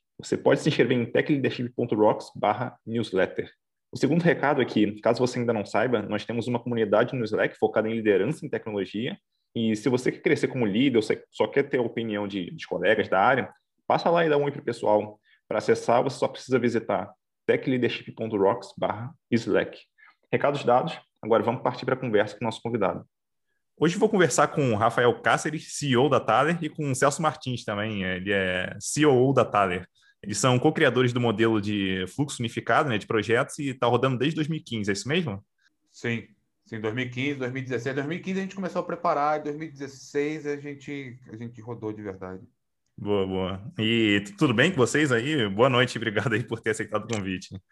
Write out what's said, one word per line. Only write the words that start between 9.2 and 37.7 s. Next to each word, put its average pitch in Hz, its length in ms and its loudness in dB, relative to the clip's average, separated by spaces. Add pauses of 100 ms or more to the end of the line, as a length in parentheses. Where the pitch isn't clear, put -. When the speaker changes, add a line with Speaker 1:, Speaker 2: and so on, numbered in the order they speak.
Speaker 1:
E 110 220 0
se 107 120 -2
você 123 240 2
quer - 100 -8
crescer 147 260 2
como 123 180 -2
líder 117 320 2
ou 107 60 4
se-, - 260 -2
só - 160 0
quer 139 240 0
ter - 80 0
a 123 60 2
opinião 110 440 -4
de, 95 220 -6
de - 160 -12
colegas 92 420 2
da 95 140 2
área, 120 320 2 (320)
passa - 240 2
lá 170 160 4
e 160 40 2
dá 147 60 4
um 143 100 2
oi 143 60 -2
pro 139 120 -10
pessoal. 107 560 0 (280)
Pra 107 120 -2
acessar, 117 420 4
você - 160 -4
só - 100 0
precisa - 300 -2
visitar 110 560 -2 (320)
tech 127 240 0
leadership 123 440 -2
ponto 113 220 -4
rocks 98 400 2
barra 113 380 -4 (160)
slack. 104 500 0 (520)
Recados 139 320 0
dados, 127 360 2 (220)
agora 110 220 2
vamos 117 180 -2
partir 131 240 -4
pra 127 100 0
conversa 107 400 0
com - 80 -8
o 123 40 -2
nosso - 160 -6
convidado. 107 420 -2 (760)
Hoje 170 160 2
vou 214 140 4
conversar 165 380 4
com 135 240 0
o 107 40 0
Rafael 117 460 2
Cáceres, 151 560 -2
C 143 120 -2
E 123 80 4
O 143 120 4
da - 100 4
Thaler, 143 440 2
e 151 40 -4
com 151 220 -6
o 131 60 -2
Celso 143 260 2
Martins - 420 -4
também. 104 380 -4
Ele 92 320 -2
é 92 460 -2
C 147 260 0
O 131 240 6
O - 20 2
da 123 140 4
Thaler. 92 420 0 (320)
Eles 104 200 -8
são 127 180 4
co-criadores 127 560 4
do 123 80 -2
modelo 113 400 2
de 98 460 -2
fluxo - 340 -6
unificado, 120 480 0
né, 110 80 0
de 98 80 -8
projetos, 113 540 0
e 135 160 -6
tá 123 100 -2
rodando 123 320 2
desde 147 180 -2
dois 156 120 -2
mil 156 100 -4
e - 60 -14
quinze, 104 260 -4
é 101 40 2
isso 98 140 -8
mesmo? 135 380 -4 (460)
Speaker 2:
Sim, 113 360 -8 (380)
sim, 113 160 -12
dois 110 140 -4
mil 127 100 -4
e 123 60 -8
quinze, 135 240 -4
dois 127 160 -6
mil 131 100 -8
e 127 40 -10
dezesseis. 127 280 -6